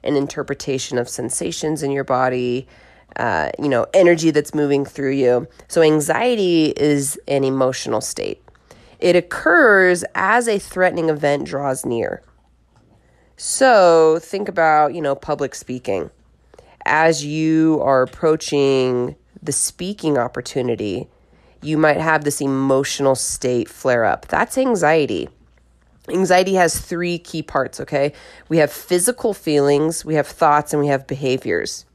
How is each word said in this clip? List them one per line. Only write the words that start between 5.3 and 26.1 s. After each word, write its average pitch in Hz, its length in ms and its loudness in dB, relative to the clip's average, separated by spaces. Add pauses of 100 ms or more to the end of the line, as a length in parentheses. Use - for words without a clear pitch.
So 170 140 2
anxiety 160 920 2
is 143 540 0
an 139 160 0
emotional 131 560 -2
state. - 420 -10 (560)
It 175 160 4
occurs 196 880 4 (120)
as 226 340 0
a 202 100 0
threatening 175 520 -2
event 147 340 -2
draws 135 400 -6
near. 117 380 -4 (1120)
So 170 840 4
think 202 260 -8
about, 156 460 2
you 170 80 -8
know, 139 120 0
public 143 400 -6
speaking. 98 540 -8 (800)
As 156 400 2
you 160 560 2
are 135 180 2
approaching 135 1160 0 (260)
the 143 100 -6
speaking 170 640 -4
opportunity, 120 880 -4 (540)
you 151 160 -4
might 156 220 4
have 156 260 0
this 147 160 -2
emotional 135 720 0
state - 540 -4
flare 123 360 0
up. - 240 -2
That's 165 280 -2
anxiety. 160 720 0 (800)
Anxiety 185 460 2